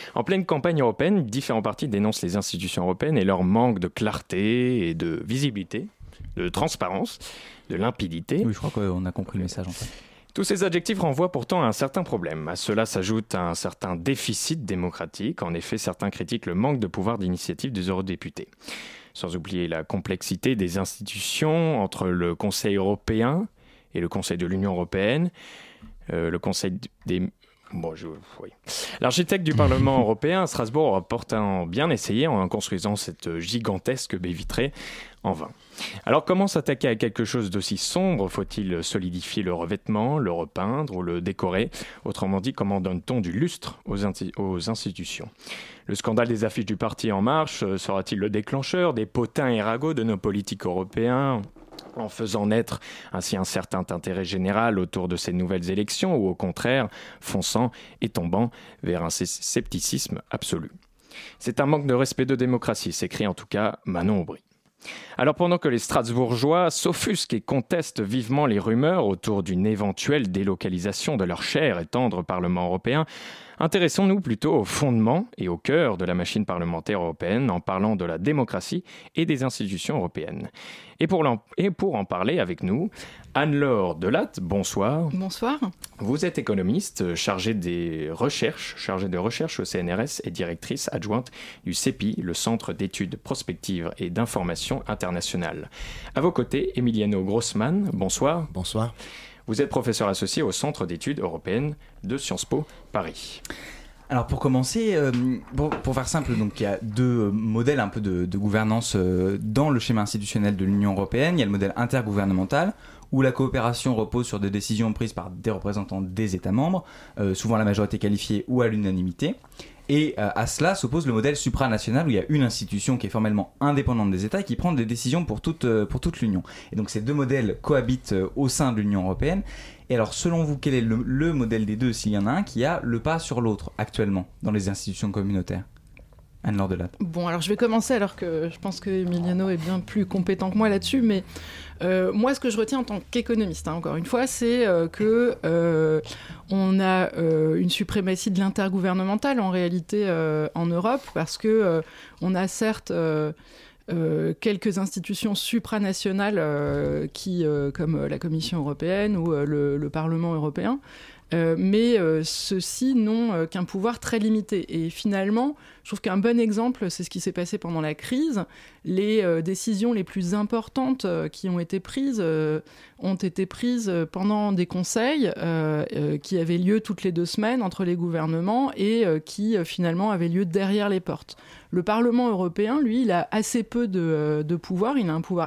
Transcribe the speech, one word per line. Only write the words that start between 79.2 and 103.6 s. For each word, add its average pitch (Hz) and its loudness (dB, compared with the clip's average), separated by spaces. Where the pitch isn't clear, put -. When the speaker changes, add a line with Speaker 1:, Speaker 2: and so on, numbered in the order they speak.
Speaker 1:
des 147 0
institutions 120 -2
européennes. 82 -6
Et 165 2
pour 170 4
l'en-, 120 2
et 190 2
pour 180 0
en 98 0
parler 107 2
avec 90 -2
nous, 113 0
Anne-Laure 135 4
Delatte, 107 0
bonsoir. 101 0
Speaker 3:
Bonsoir. 190 -2
Speaker 1:
Vous 139 0
êtes 170 -2
économiste, 101 0
chargée 98 0
des 85 -2
recherches, 113 -2
chargée 95 -4
de 90 -2
recherche 117 -2
au 98 -4
C 92 -4
N 87 -2
R 98 0
S 139 -4
et 98 -8
directrice 87 -6
adjointe 104 -2
du 90 -4
cepi, 110 -2
le 90 -4
Centre 113 -2
d'études 95 -6
prospectives 90 -6
et 90 -6
d'information 95 -2
internationale. 87 -4
À - 0
vos 170 4
côtés, 127 -2
Emiliano 104 2
Grossman, 117 0
bonsoir. 143 0
Speaker 4:
Bonsoir. 110 -4
Speaker 1:
Vous 110 0
êtes 139 -2
professeur 113 2
associé 98 0
au 104 0
Centre 143 -4
d'études 110 -4
européennes 95 -4
de 113 -4
Sciences - -4
Po 143 -2
Paris. - -6